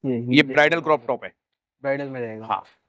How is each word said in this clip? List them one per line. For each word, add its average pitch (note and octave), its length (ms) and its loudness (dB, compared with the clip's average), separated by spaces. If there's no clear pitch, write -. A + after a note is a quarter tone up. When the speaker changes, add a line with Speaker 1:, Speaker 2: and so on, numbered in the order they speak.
Speaker 1:
ये, B2+ 160 -2
Speaker 2:
ये A#2+ 160 0
Speaker 1:
ये D3 80 8
Speaker 2:
ब्राइडल D3+ 380 2
क्रॉप D3+ 260 0
टॉप A#2+ 160 -6
है। F#2 100 -14
Speaker 1:
ब्राइडल C#3 260 -4
में C3 140 -10
रहेगा। A2 240 -10
Speaker 2:
हाँ। G#2 180 -4